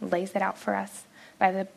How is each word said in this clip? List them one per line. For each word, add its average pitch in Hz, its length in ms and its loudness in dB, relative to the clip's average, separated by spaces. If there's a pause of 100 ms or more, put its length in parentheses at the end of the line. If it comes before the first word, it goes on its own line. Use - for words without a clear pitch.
lays 185 340 0
it 196 60 2
out 190 160 0
for - 180 -2
us 196 280 -4 (360)
by 190 140 8
the 190 240 -2